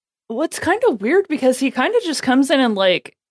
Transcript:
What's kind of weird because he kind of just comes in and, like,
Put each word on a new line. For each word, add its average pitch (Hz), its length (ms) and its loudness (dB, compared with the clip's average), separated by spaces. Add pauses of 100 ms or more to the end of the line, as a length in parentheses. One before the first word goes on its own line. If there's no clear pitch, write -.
(300)
What's 269 300 -4
kind 403 280 0
of 254 140 0
weird 330 260 0
because 262 320 0
he 269 120 0
kind 311 240 -2
of 453 80 0
just 320 200 -6
comes 262 260 2
in 294 100 2
and, 233 160 0
like, 190 400 0 (160)